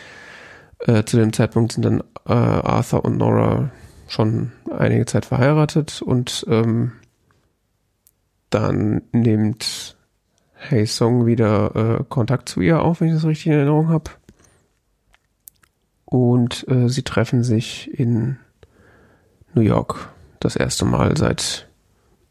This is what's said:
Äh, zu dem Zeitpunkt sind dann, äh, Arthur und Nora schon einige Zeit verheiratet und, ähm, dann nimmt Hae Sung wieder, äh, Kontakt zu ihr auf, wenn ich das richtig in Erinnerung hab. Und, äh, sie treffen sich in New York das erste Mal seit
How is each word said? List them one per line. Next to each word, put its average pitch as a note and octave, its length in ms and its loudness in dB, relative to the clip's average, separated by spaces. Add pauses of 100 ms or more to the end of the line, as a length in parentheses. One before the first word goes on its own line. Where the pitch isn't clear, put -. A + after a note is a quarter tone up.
(800)
Äh, G#2+ 260 2
zu - 140 2
dem A2 160 4
Zeitpunkt A2+ 380 0
sind A#2 120 -2
dann, A2 180 0 (240)
äh, - 60 0
Arthur A#2 720 0
und A2+ 140 0
Nora A2+ 520 2 (380)
schon A2+ 440 -2 (180)
einige A2+ 340 0
Zeit - 220 -2
verheiratet D3 760 0
und, B2+ 480 -4
ähm, A2+ 440 0 (1600)
dann G#2 540 0 (100)
nimmt A2 840 -2 (760)
Hae A2 160 2
Sung A#2 400 2
wieder, A2 480 2 (260)
äh, C3+ 80 -6
Kontakt - 400 -2
zu - 120 -4
ihr E3 220 2
auf, E3 180 0
wenn E3 80 2
ich E3 60 0
das D#3 100 0
richtig D#3 240 -2
in D#3 60 4
Erinnerung D3+ 340 2
hab. D#3+ 280 -2 (1900)
Und, B2 640 0
äh, B2 200 2
sie C3 140 -2
treffen A#2 400 0
sich A#2 560 -2
in A#2+ 400 0 (1160)
New A#2+ 80 2
York - 480 -2 (280)
das - 160 -2
erste - 300 -2
Mal - 320 2
seit - 520 -4 (640)